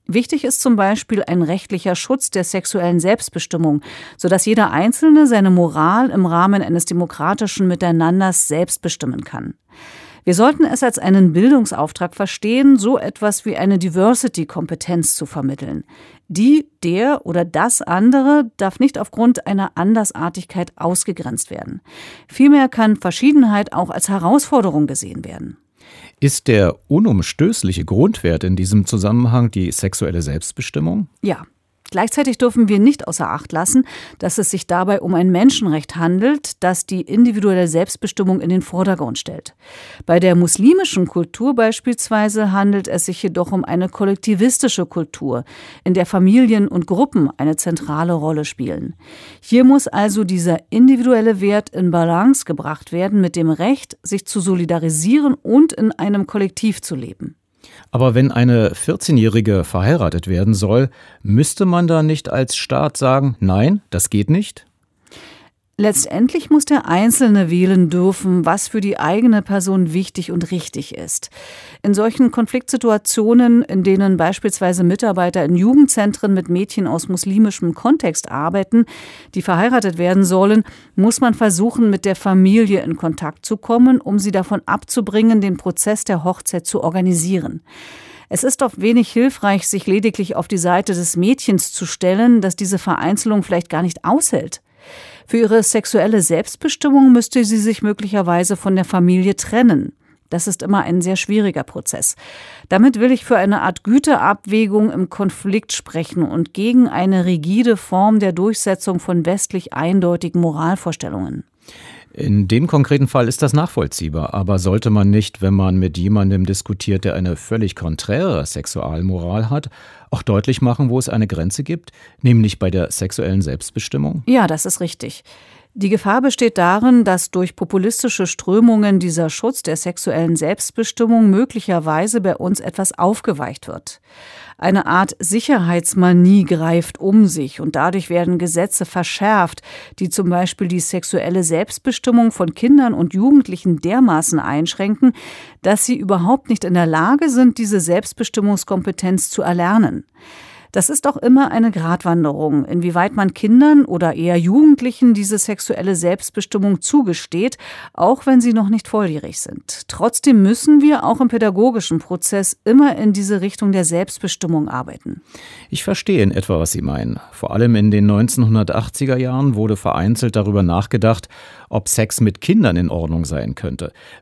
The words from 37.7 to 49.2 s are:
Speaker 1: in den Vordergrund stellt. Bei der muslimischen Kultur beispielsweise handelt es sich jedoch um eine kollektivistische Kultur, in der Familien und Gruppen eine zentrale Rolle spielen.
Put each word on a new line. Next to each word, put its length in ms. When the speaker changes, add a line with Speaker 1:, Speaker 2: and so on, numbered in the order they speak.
Speaker 1:
in 80
den 120
Vordergrund 560
stellt. 380
Bei 140
der 160
muslimischen 720
Kultur 480
beispielsweise 960
handelt 380
es 160
sich 180
jedoch 300
um 100
eine 240
kollektivistische 1000
Kultur, 600
in 80
der 120
Familien 640
und 200
Gruppen 500
eine 180
zentrale 560
Rolle 320
spielen. 520